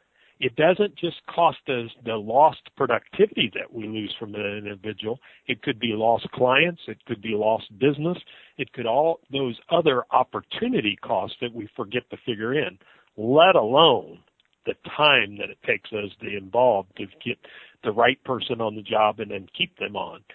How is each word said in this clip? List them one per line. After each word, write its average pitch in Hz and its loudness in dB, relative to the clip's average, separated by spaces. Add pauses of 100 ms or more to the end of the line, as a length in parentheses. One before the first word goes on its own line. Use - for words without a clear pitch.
(400)
it 131 -4
doesn't 180 2
just - -8
cost 170 0 (120)
us 120 -4 (140)
the 113 -4
lost 123 4 (160)
productivity 139 0
that - -12
we 110 -10
lose 107 -8
from 104 -12
an 104 -6
individual. 104 -10 (280)
It - -6
could 123 -4
be 113 -2
lost 113 0
clients. 143 2
It 110 -14
could 107 -8
be 110 -6
lost 107 0 (140)
business. 147 0 (400)
It - -10
could 120 -8
all 147 0 (100)
those 135 -4 (140)
other 160 2
opportunity 123 0
costs 107 -4
that 120 -6
we 110 -10
forget 113 -6
to - -12
figure 113 -6
in, 120 -4 (380)
let 151 6
alone 120 4 (480)
the - -4 (200)
time 123 2
that 101 -8
it - -20
takes - -4
us 101 -6 (100)
to 104 -10
involve 98 2 (120)
to 101 -10 (180)
get 117 -6 (440)
the 117 -2
right 117 2
person 120 -4
on 107 -4
the 110 -12
job 107 0
and 104 -8
then 98 -10 (100)
keep - -6
them 101 -8
on. 90 -10 (160)